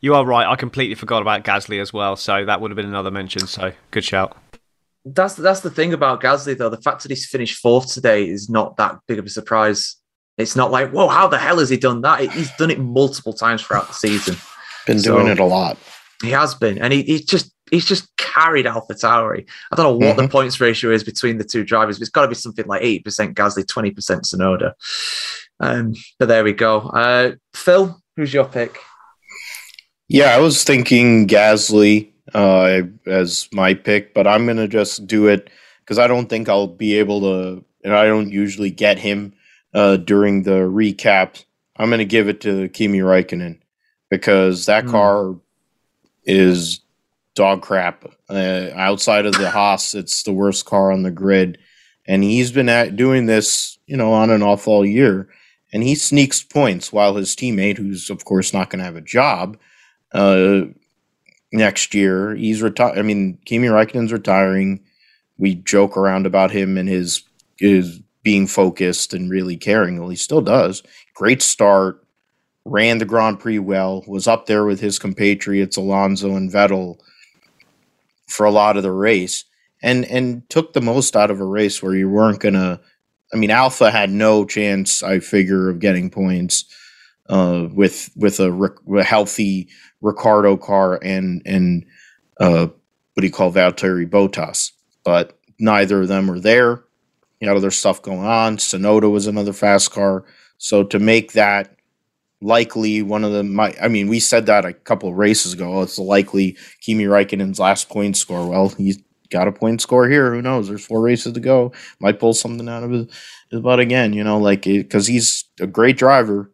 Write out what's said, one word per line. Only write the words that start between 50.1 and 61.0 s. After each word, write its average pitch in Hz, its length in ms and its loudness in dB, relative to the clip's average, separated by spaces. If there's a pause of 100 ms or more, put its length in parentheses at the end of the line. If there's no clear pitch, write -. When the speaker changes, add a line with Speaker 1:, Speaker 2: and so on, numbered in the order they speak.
Speaker 3:
the 104 100 -4
worst 98 340 -2
car 98 260 2
on 95 100 -2
the 92 80 -2
grid. 92 480 0 (480)
And 98 160 0
he's 120 300 0
been 127 160 2
at, 117 280 0
doing 127 300 2
this, - 600 -2
you 143 100 -8
know, 110 160 0
on 110 180 4
and 107 140 4
off 101 240 0
all 104 160 4
year. 101 440 2 (440)
And 107 100 -4
he 135 120 0
sneaks 143 480 0
points 113 500 -2
while 101 240 2
his 98 180 -6
teammate, 104 440 -4
who's, 98 320 -10
of 95 140 -12
course, 92 280 -2
not 95 180 -4
gonna 95 140 -8
have 85 120 -12
a 82 40 -16
job, 107 560 -2 (560)
uh, 98 480 4 (920)